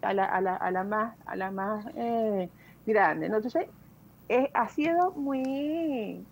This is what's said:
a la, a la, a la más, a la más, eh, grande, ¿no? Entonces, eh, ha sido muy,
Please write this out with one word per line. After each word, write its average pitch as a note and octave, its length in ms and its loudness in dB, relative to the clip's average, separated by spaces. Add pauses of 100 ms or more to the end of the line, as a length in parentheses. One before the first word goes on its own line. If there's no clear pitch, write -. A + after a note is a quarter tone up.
a G3 120 0
la, G3 100 4
a - 160 0
la, F#3 160 2
a - 140 -2
la F#3 140 0
más, G#3+ 300 -2 (120)
a - 100 -8
la G3 140 -4
más, G3+ 340 -4 (120)
eh, A3 520 0 (380)
grande, E3 420 4
¿no? G#3+ 80 0
Entonces, B3 300 0 (600)
eh, B3 260 4
ha A3+ 140 2
sido E4+ 440 2
muy, C#4 1200 -2